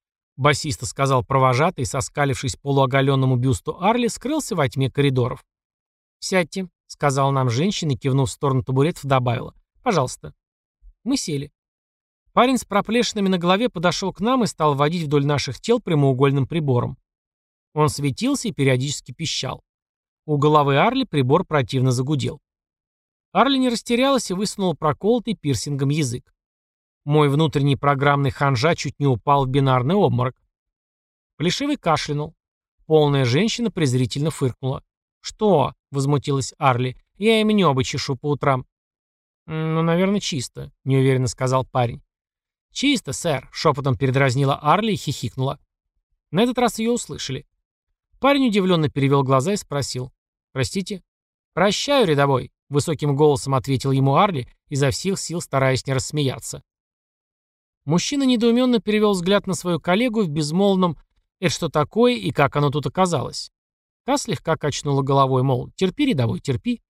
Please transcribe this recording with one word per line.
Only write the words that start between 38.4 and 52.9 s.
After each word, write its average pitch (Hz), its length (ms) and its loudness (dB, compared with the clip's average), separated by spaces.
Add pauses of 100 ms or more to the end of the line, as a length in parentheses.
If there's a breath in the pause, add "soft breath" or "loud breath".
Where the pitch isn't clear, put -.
«М, 160 280 -4
ну, 160 80 0
наверное, 185 380 0
чисто», — - 520 -8 (120)
неуверенно 131 420 2
сказал 131 380 -2
парень. 123 380 -4 (720)
«Чисто, 269 400 0
сэр», — 143 400 -4
шепотом 139 440 0
передразнила 135 600 2
Арли 196 360 2
и 180 40 0
хихикнула. 131 640 -6 (720)
На 156 120 0
этот 247 160 0
раз 240 200 0
ее 226 140 -2
услышали. 143 540 -8 (760)
Парень 277 260 2
удивленно 185 420 2
перевел 139 360 2
глаза 135 300 2
и - 20 -2
спросил: 127 560 -8 (400)
«Простите?» 180 500 -6 (500)
«Прощаю, 214 540 2
рядовой», — 139 460 2 (160)
высоким 143 480 -2